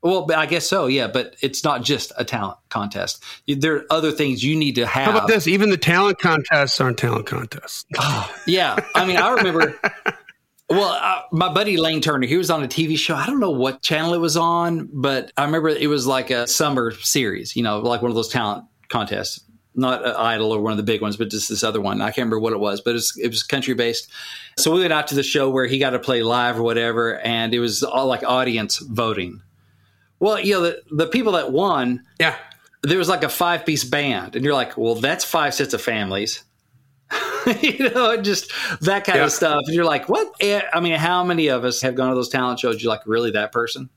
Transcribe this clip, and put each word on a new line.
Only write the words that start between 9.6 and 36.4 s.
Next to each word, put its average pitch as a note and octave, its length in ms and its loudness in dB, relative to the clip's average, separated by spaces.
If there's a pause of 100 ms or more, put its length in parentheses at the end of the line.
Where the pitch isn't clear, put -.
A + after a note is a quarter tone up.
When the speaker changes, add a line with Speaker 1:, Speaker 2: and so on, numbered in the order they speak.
Speaker 2:
<laughs> - 420 -14
Speaker 1:
well, F#3 220 4
uh, F3+ 300 0 (100)
my E3+ 200 2
buddy G3 260 2
Lane D#3+ 220 2
Turner, C#3 280 0
he D3 80 2
was F3 120 0
on D#3+ 140 2
a C3 60 -4
T E3 180 0
V D#3 100 0
show. D3+ 200 -2
I - 100 -2
don't C4+ 140 0
know G3 100 2
what C3 320 0
channel E3 320 0
it E3+ 40 0
was E3 180 2
on, E3+ 560 0
but C3+ 440 -2
I C#3 100 2
remember D#3 240 2
it D3+ 180 0
was C#3+ 180 2
like C3 240 0
a A#2+ 160 0
summer C3 460 0
series, - 640 -2
you A#2+ 80 0
know, G#2 160 0
like A#2+ 220 0
one A#2+ 80 0
of A2+ 40 -2
those A2 140 0
talent G#2+ 380 -2 (220)
contests. G2+ 520 -4 (340)
Not B2+ 300 0
an A#2+ 120 -2
Idol A2 360 0
or G#2+ 80 0
one A2 120 0
of G#2+ 40 -2
the G2+ 60 -2
big G#2+ 200 0
ones, G#2 140 -2
but G#2+ 140 -4
just G#2+ 180 -4
this G#2+ 140 -4
other A2 180 0
one. G2+ 200 -2
I G#2 60 -2
can't G#2+ 120 -4
remember A2+ 220 0
what A2+ 120 0
it G#2 60 -2
was, G2+ 220 -2
but A#2+ 100 -2
it A#2 40 0
was, A2+ 220 -2
it A#2+ 120 -2
was A2+ 160 -4
country-based. A#2+ 680 -2 (460)
So - 160 2
we F3+ 80 4
went F3 120 2
out D3+ 160 0
to C#3 60 -4
the C#3 80 2
show C#3 280 0
where C3 160 0
he C3+ 120 0
got C3+ 120 2
to B2 100 -2
play A#2+ 240 0
live A#2+ 340 0
or A#2 60 0
whatever, A#2 560 0
and A2+ 340 -2
it A#2+ 60 0
was A2+ 240 -2
all, C3 240 0
like, A#2+ 160 -2
audience B2+ 540 0
voting. G#2+ 600 -4 (800)
Well, G3+ 220 2
you G3 140 2
know, F3+ 80 2
the, E3+ 280 0
the D#3 160 2
people A3 260 0
that C#3 200 0
won, C3+ 500 2 (160)
Speaker 2:
Yeah. D#3+ 160 2 (480)
Speaker 1:
there D#3+ 160 2
was, E3 100 0
like, F#3 140 0
a C#3+ 60 0
five-piece D#3+ 560 0
band, B2 500 -2
and A#2+ 100 -2
you're C#3+ 100 4
like, B2 220 -2
"Well, A#2 200 0
that's C3+ 280 0
five D3 300 0
sets C3+ 200 -2
of A2+ 60 -2
families." G#2 640 -2 (680)